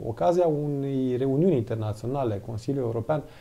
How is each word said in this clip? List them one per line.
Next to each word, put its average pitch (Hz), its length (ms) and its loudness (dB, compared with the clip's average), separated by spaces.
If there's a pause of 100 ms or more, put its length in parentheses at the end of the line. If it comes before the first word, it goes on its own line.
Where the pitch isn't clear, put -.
ocazia 175 400 2
unei 139 680 0
reuniuni 139 400 4
internaționale, 110 920 -2
Consiliul 123 380 -4
European, 117 380 -2 (180)